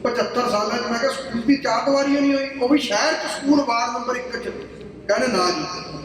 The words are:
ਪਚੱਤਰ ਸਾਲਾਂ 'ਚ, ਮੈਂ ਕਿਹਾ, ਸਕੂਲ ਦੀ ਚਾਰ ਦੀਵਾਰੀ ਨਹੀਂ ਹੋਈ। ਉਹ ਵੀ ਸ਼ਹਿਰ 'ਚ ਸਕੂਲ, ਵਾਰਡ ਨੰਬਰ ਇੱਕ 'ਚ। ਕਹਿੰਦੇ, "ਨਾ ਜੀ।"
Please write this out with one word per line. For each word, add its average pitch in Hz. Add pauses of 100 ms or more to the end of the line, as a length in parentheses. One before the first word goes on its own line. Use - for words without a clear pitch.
ਪਚੱਤਰ 233
ਸਾਲਾਂ 214
'ਚ, 233
ਮੈਂ 233
ਕਿਹਾ, 269
ਸਕੂਲ -
ਦੀ 277
ਚਾਰ 240
ਦੀਵਾਰੀ 277
ਨਹੀਂ 277
ਹੋਈ। 269 (120)
ਉਹ 247
ਵੀ 294
ਸ਼ਹਿਰ 233
'ਚ 311
ਸਕੂਲ, 285
ਵਾਰਡ 240
ਨੰਬਰ 247
ਇੱਕ -
'ਚ। - (580)
ਕਹਿੰਦੇ, 247
"ਨਾ 180
ਜੀ।" -